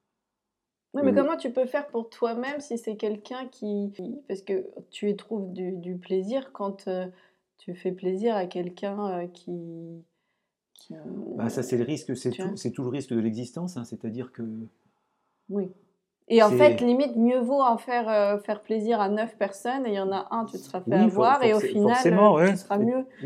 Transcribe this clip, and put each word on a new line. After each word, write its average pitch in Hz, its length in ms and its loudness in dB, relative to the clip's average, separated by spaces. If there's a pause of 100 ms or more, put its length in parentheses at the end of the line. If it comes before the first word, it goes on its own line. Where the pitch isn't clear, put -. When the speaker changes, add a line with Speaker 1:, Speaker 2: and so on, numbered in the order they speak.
(920)
Speaker 1:
Oui, 277 100 -2
mais 269 80 4
Speaker 2:
euh, 208 40 2
Speaker 1:
comment 285 200 2
tu 277 160 -8
peux 254 140 0
faire 285 220 -4
pour 226 220 -8
toi-même 247 520 -6
si 240 160 -8
c'est 226 180 -8
quelqu'un 220 520 -8
qui, 202 460 -6
qui, 233 360 -12
parce 190 120 -8
que 190 240 -6 (260)
tu - 180 -4
y 202 80 -2
trouves 196 340 -8
du, 185 220 -8
du 180 240 -10
plaisir 196 560 -4
quand, 196 340 -8
euh, 185 200 -6 (500)
tu - 180 -12
fais 185 160 -6
plaisir 190 460 -2
à 185 80 -2
quelqu'un, 196 640 -6
euh, 175 180 -6
qui, 170 760 -14 (720)
qui - 220 -20 (400)
Speaker 2:
Ben, 113 140 -4
ça, 127 120 -4
c'est 120 160 -2
le 120 60 0
risque, 135 320 -6
c'est 123 160 -4
Speaker 1:
tu 147 100 -10
Speaker 2:
tout, 185 60 -6
Speaker 1:
vois. 196 100 -6
Speaker 2:
c'est 120 140 -6
tout 131 120 -8
le 123 60 -4
risque 135 240 -6
de 113 60 0
l'existence, 120 560 -6
hein, 120 80 -8
c'est-à-dire 117 480 -10
que 120 120 -12 (1080)
Speaker 1:
Oui. 190 200 -4 (580)
Et 226 140 6
en 214 80 8
Speaker 2:
C'est 123 80 4
Speaker 1:
fait, 285 260 6
limite, 247 320 2
mieux 240 240 4
vaut 262 220 0
en 240 160 4
faire, 240 320 -2
euh, 208 300 2
faire 208 240 -6
plaisir 220 360 0
à 196 100 2
neuf 214 280 -2
personnes 240 480 -4
et 233 40 -2
il 202 60 0
y 196 40 -2
en 190 120 -2
a 190 200 -4
un, 226 140 -2
tu - 80 -14
te - 100 -10
seras - 180 -10
fait - 80 -6
Speaker 2:
Oui, 202 220 6
for-, 196 140 4
Speaker 1:
avoir 269 180 6
et 220 100 6
au 214 60 4
Speaker 2:
forc-, 208 100 0
Speaker 1:
final, 214 240 4
Speaker 2:
forcément, 202 440 8
Speaker 1:
euh, 156 40 6
Speaker 2:
ouais. 190 100 6
Speaker 1:
tu 185 60 0
seras 202 220 -2
Speaker 2:
Et 214 60 2
Speaker 1:
mieux. 254 200 0 (200)